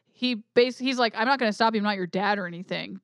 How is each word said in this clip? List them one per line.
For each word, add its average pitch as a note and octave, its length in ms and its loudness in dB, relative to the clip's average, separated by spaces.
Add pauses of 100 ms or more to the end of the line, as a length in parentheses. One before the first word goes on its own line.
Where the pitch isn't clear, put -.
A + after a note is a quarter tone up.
(120)
he B3 220 -2 (200)
bas-, A#3+ 240 4
he's B3+ 200 -2
like, A#3 180 2
"I'm A3 100 0
not C4+ 120 2
gonna A3 160 2
stop A3+ 200 2
you. A3 60 0
I'm G3+ 40 0
not G#3 120 0
your F#3 100 -4
dad G3+ 320 0
or F3+ 80 -4
anything, F3 580 -8